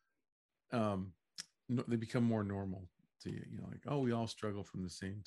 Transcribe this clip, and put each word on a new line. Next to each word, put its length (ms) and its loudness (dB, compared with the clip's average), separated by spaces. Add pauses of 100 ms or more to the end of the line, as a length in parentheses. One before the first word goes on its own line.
(720)
um, 420 2 (560)
no, 180 2
they 80 2
become 280 2
more 200 6
normal 460 -2 (320)
to 80 -6
you, 200 -4
you 80 -8
know, 120 -6
like, 180 -10
"Oh, 120 2
we 120 4
all 160 2
struggle 360 -4
from 200 -6
the 60 -2
same 380 -6